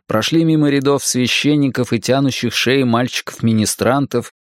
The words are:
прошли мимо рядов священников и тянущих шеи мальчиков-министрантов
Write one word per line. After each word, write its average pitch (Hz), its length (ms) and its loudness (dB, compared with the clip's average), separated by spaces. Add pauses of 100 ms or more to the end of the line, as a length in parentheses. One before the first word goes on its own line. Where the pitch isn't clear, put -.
прошли 151 380 0
мимо 156 240 2
рядов 139 340 0
священников 127 920 0
и 110 60 0
тянущих 127 540 -2
шеи 135 280 0
мальчиков-министрантов 117 1500 0 (140)